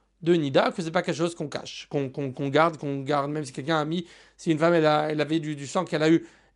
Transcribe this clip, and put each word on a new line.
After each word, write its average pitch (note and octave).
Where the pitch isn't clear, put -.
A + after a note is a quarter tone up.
de E3+
Nida, D#3+
que -
c'est E3
pas F3+
quelque F3
chose E3+
qu'on D#3
cache, -
qu'on, C#3
qu'on, C#3
qu'on C#3
garde, D#3
qu'on C#3
garde, C#3+
même D3+
si B2+
quelqu'un D3+
a D3+
mis, E3+
si -
une D3+
femme, E3
elle D#3+
a, D3+
elle D3+
avait D3+
du, D3+
du C#3
sang F3
qu'elle D#3
a D#3+
eu E3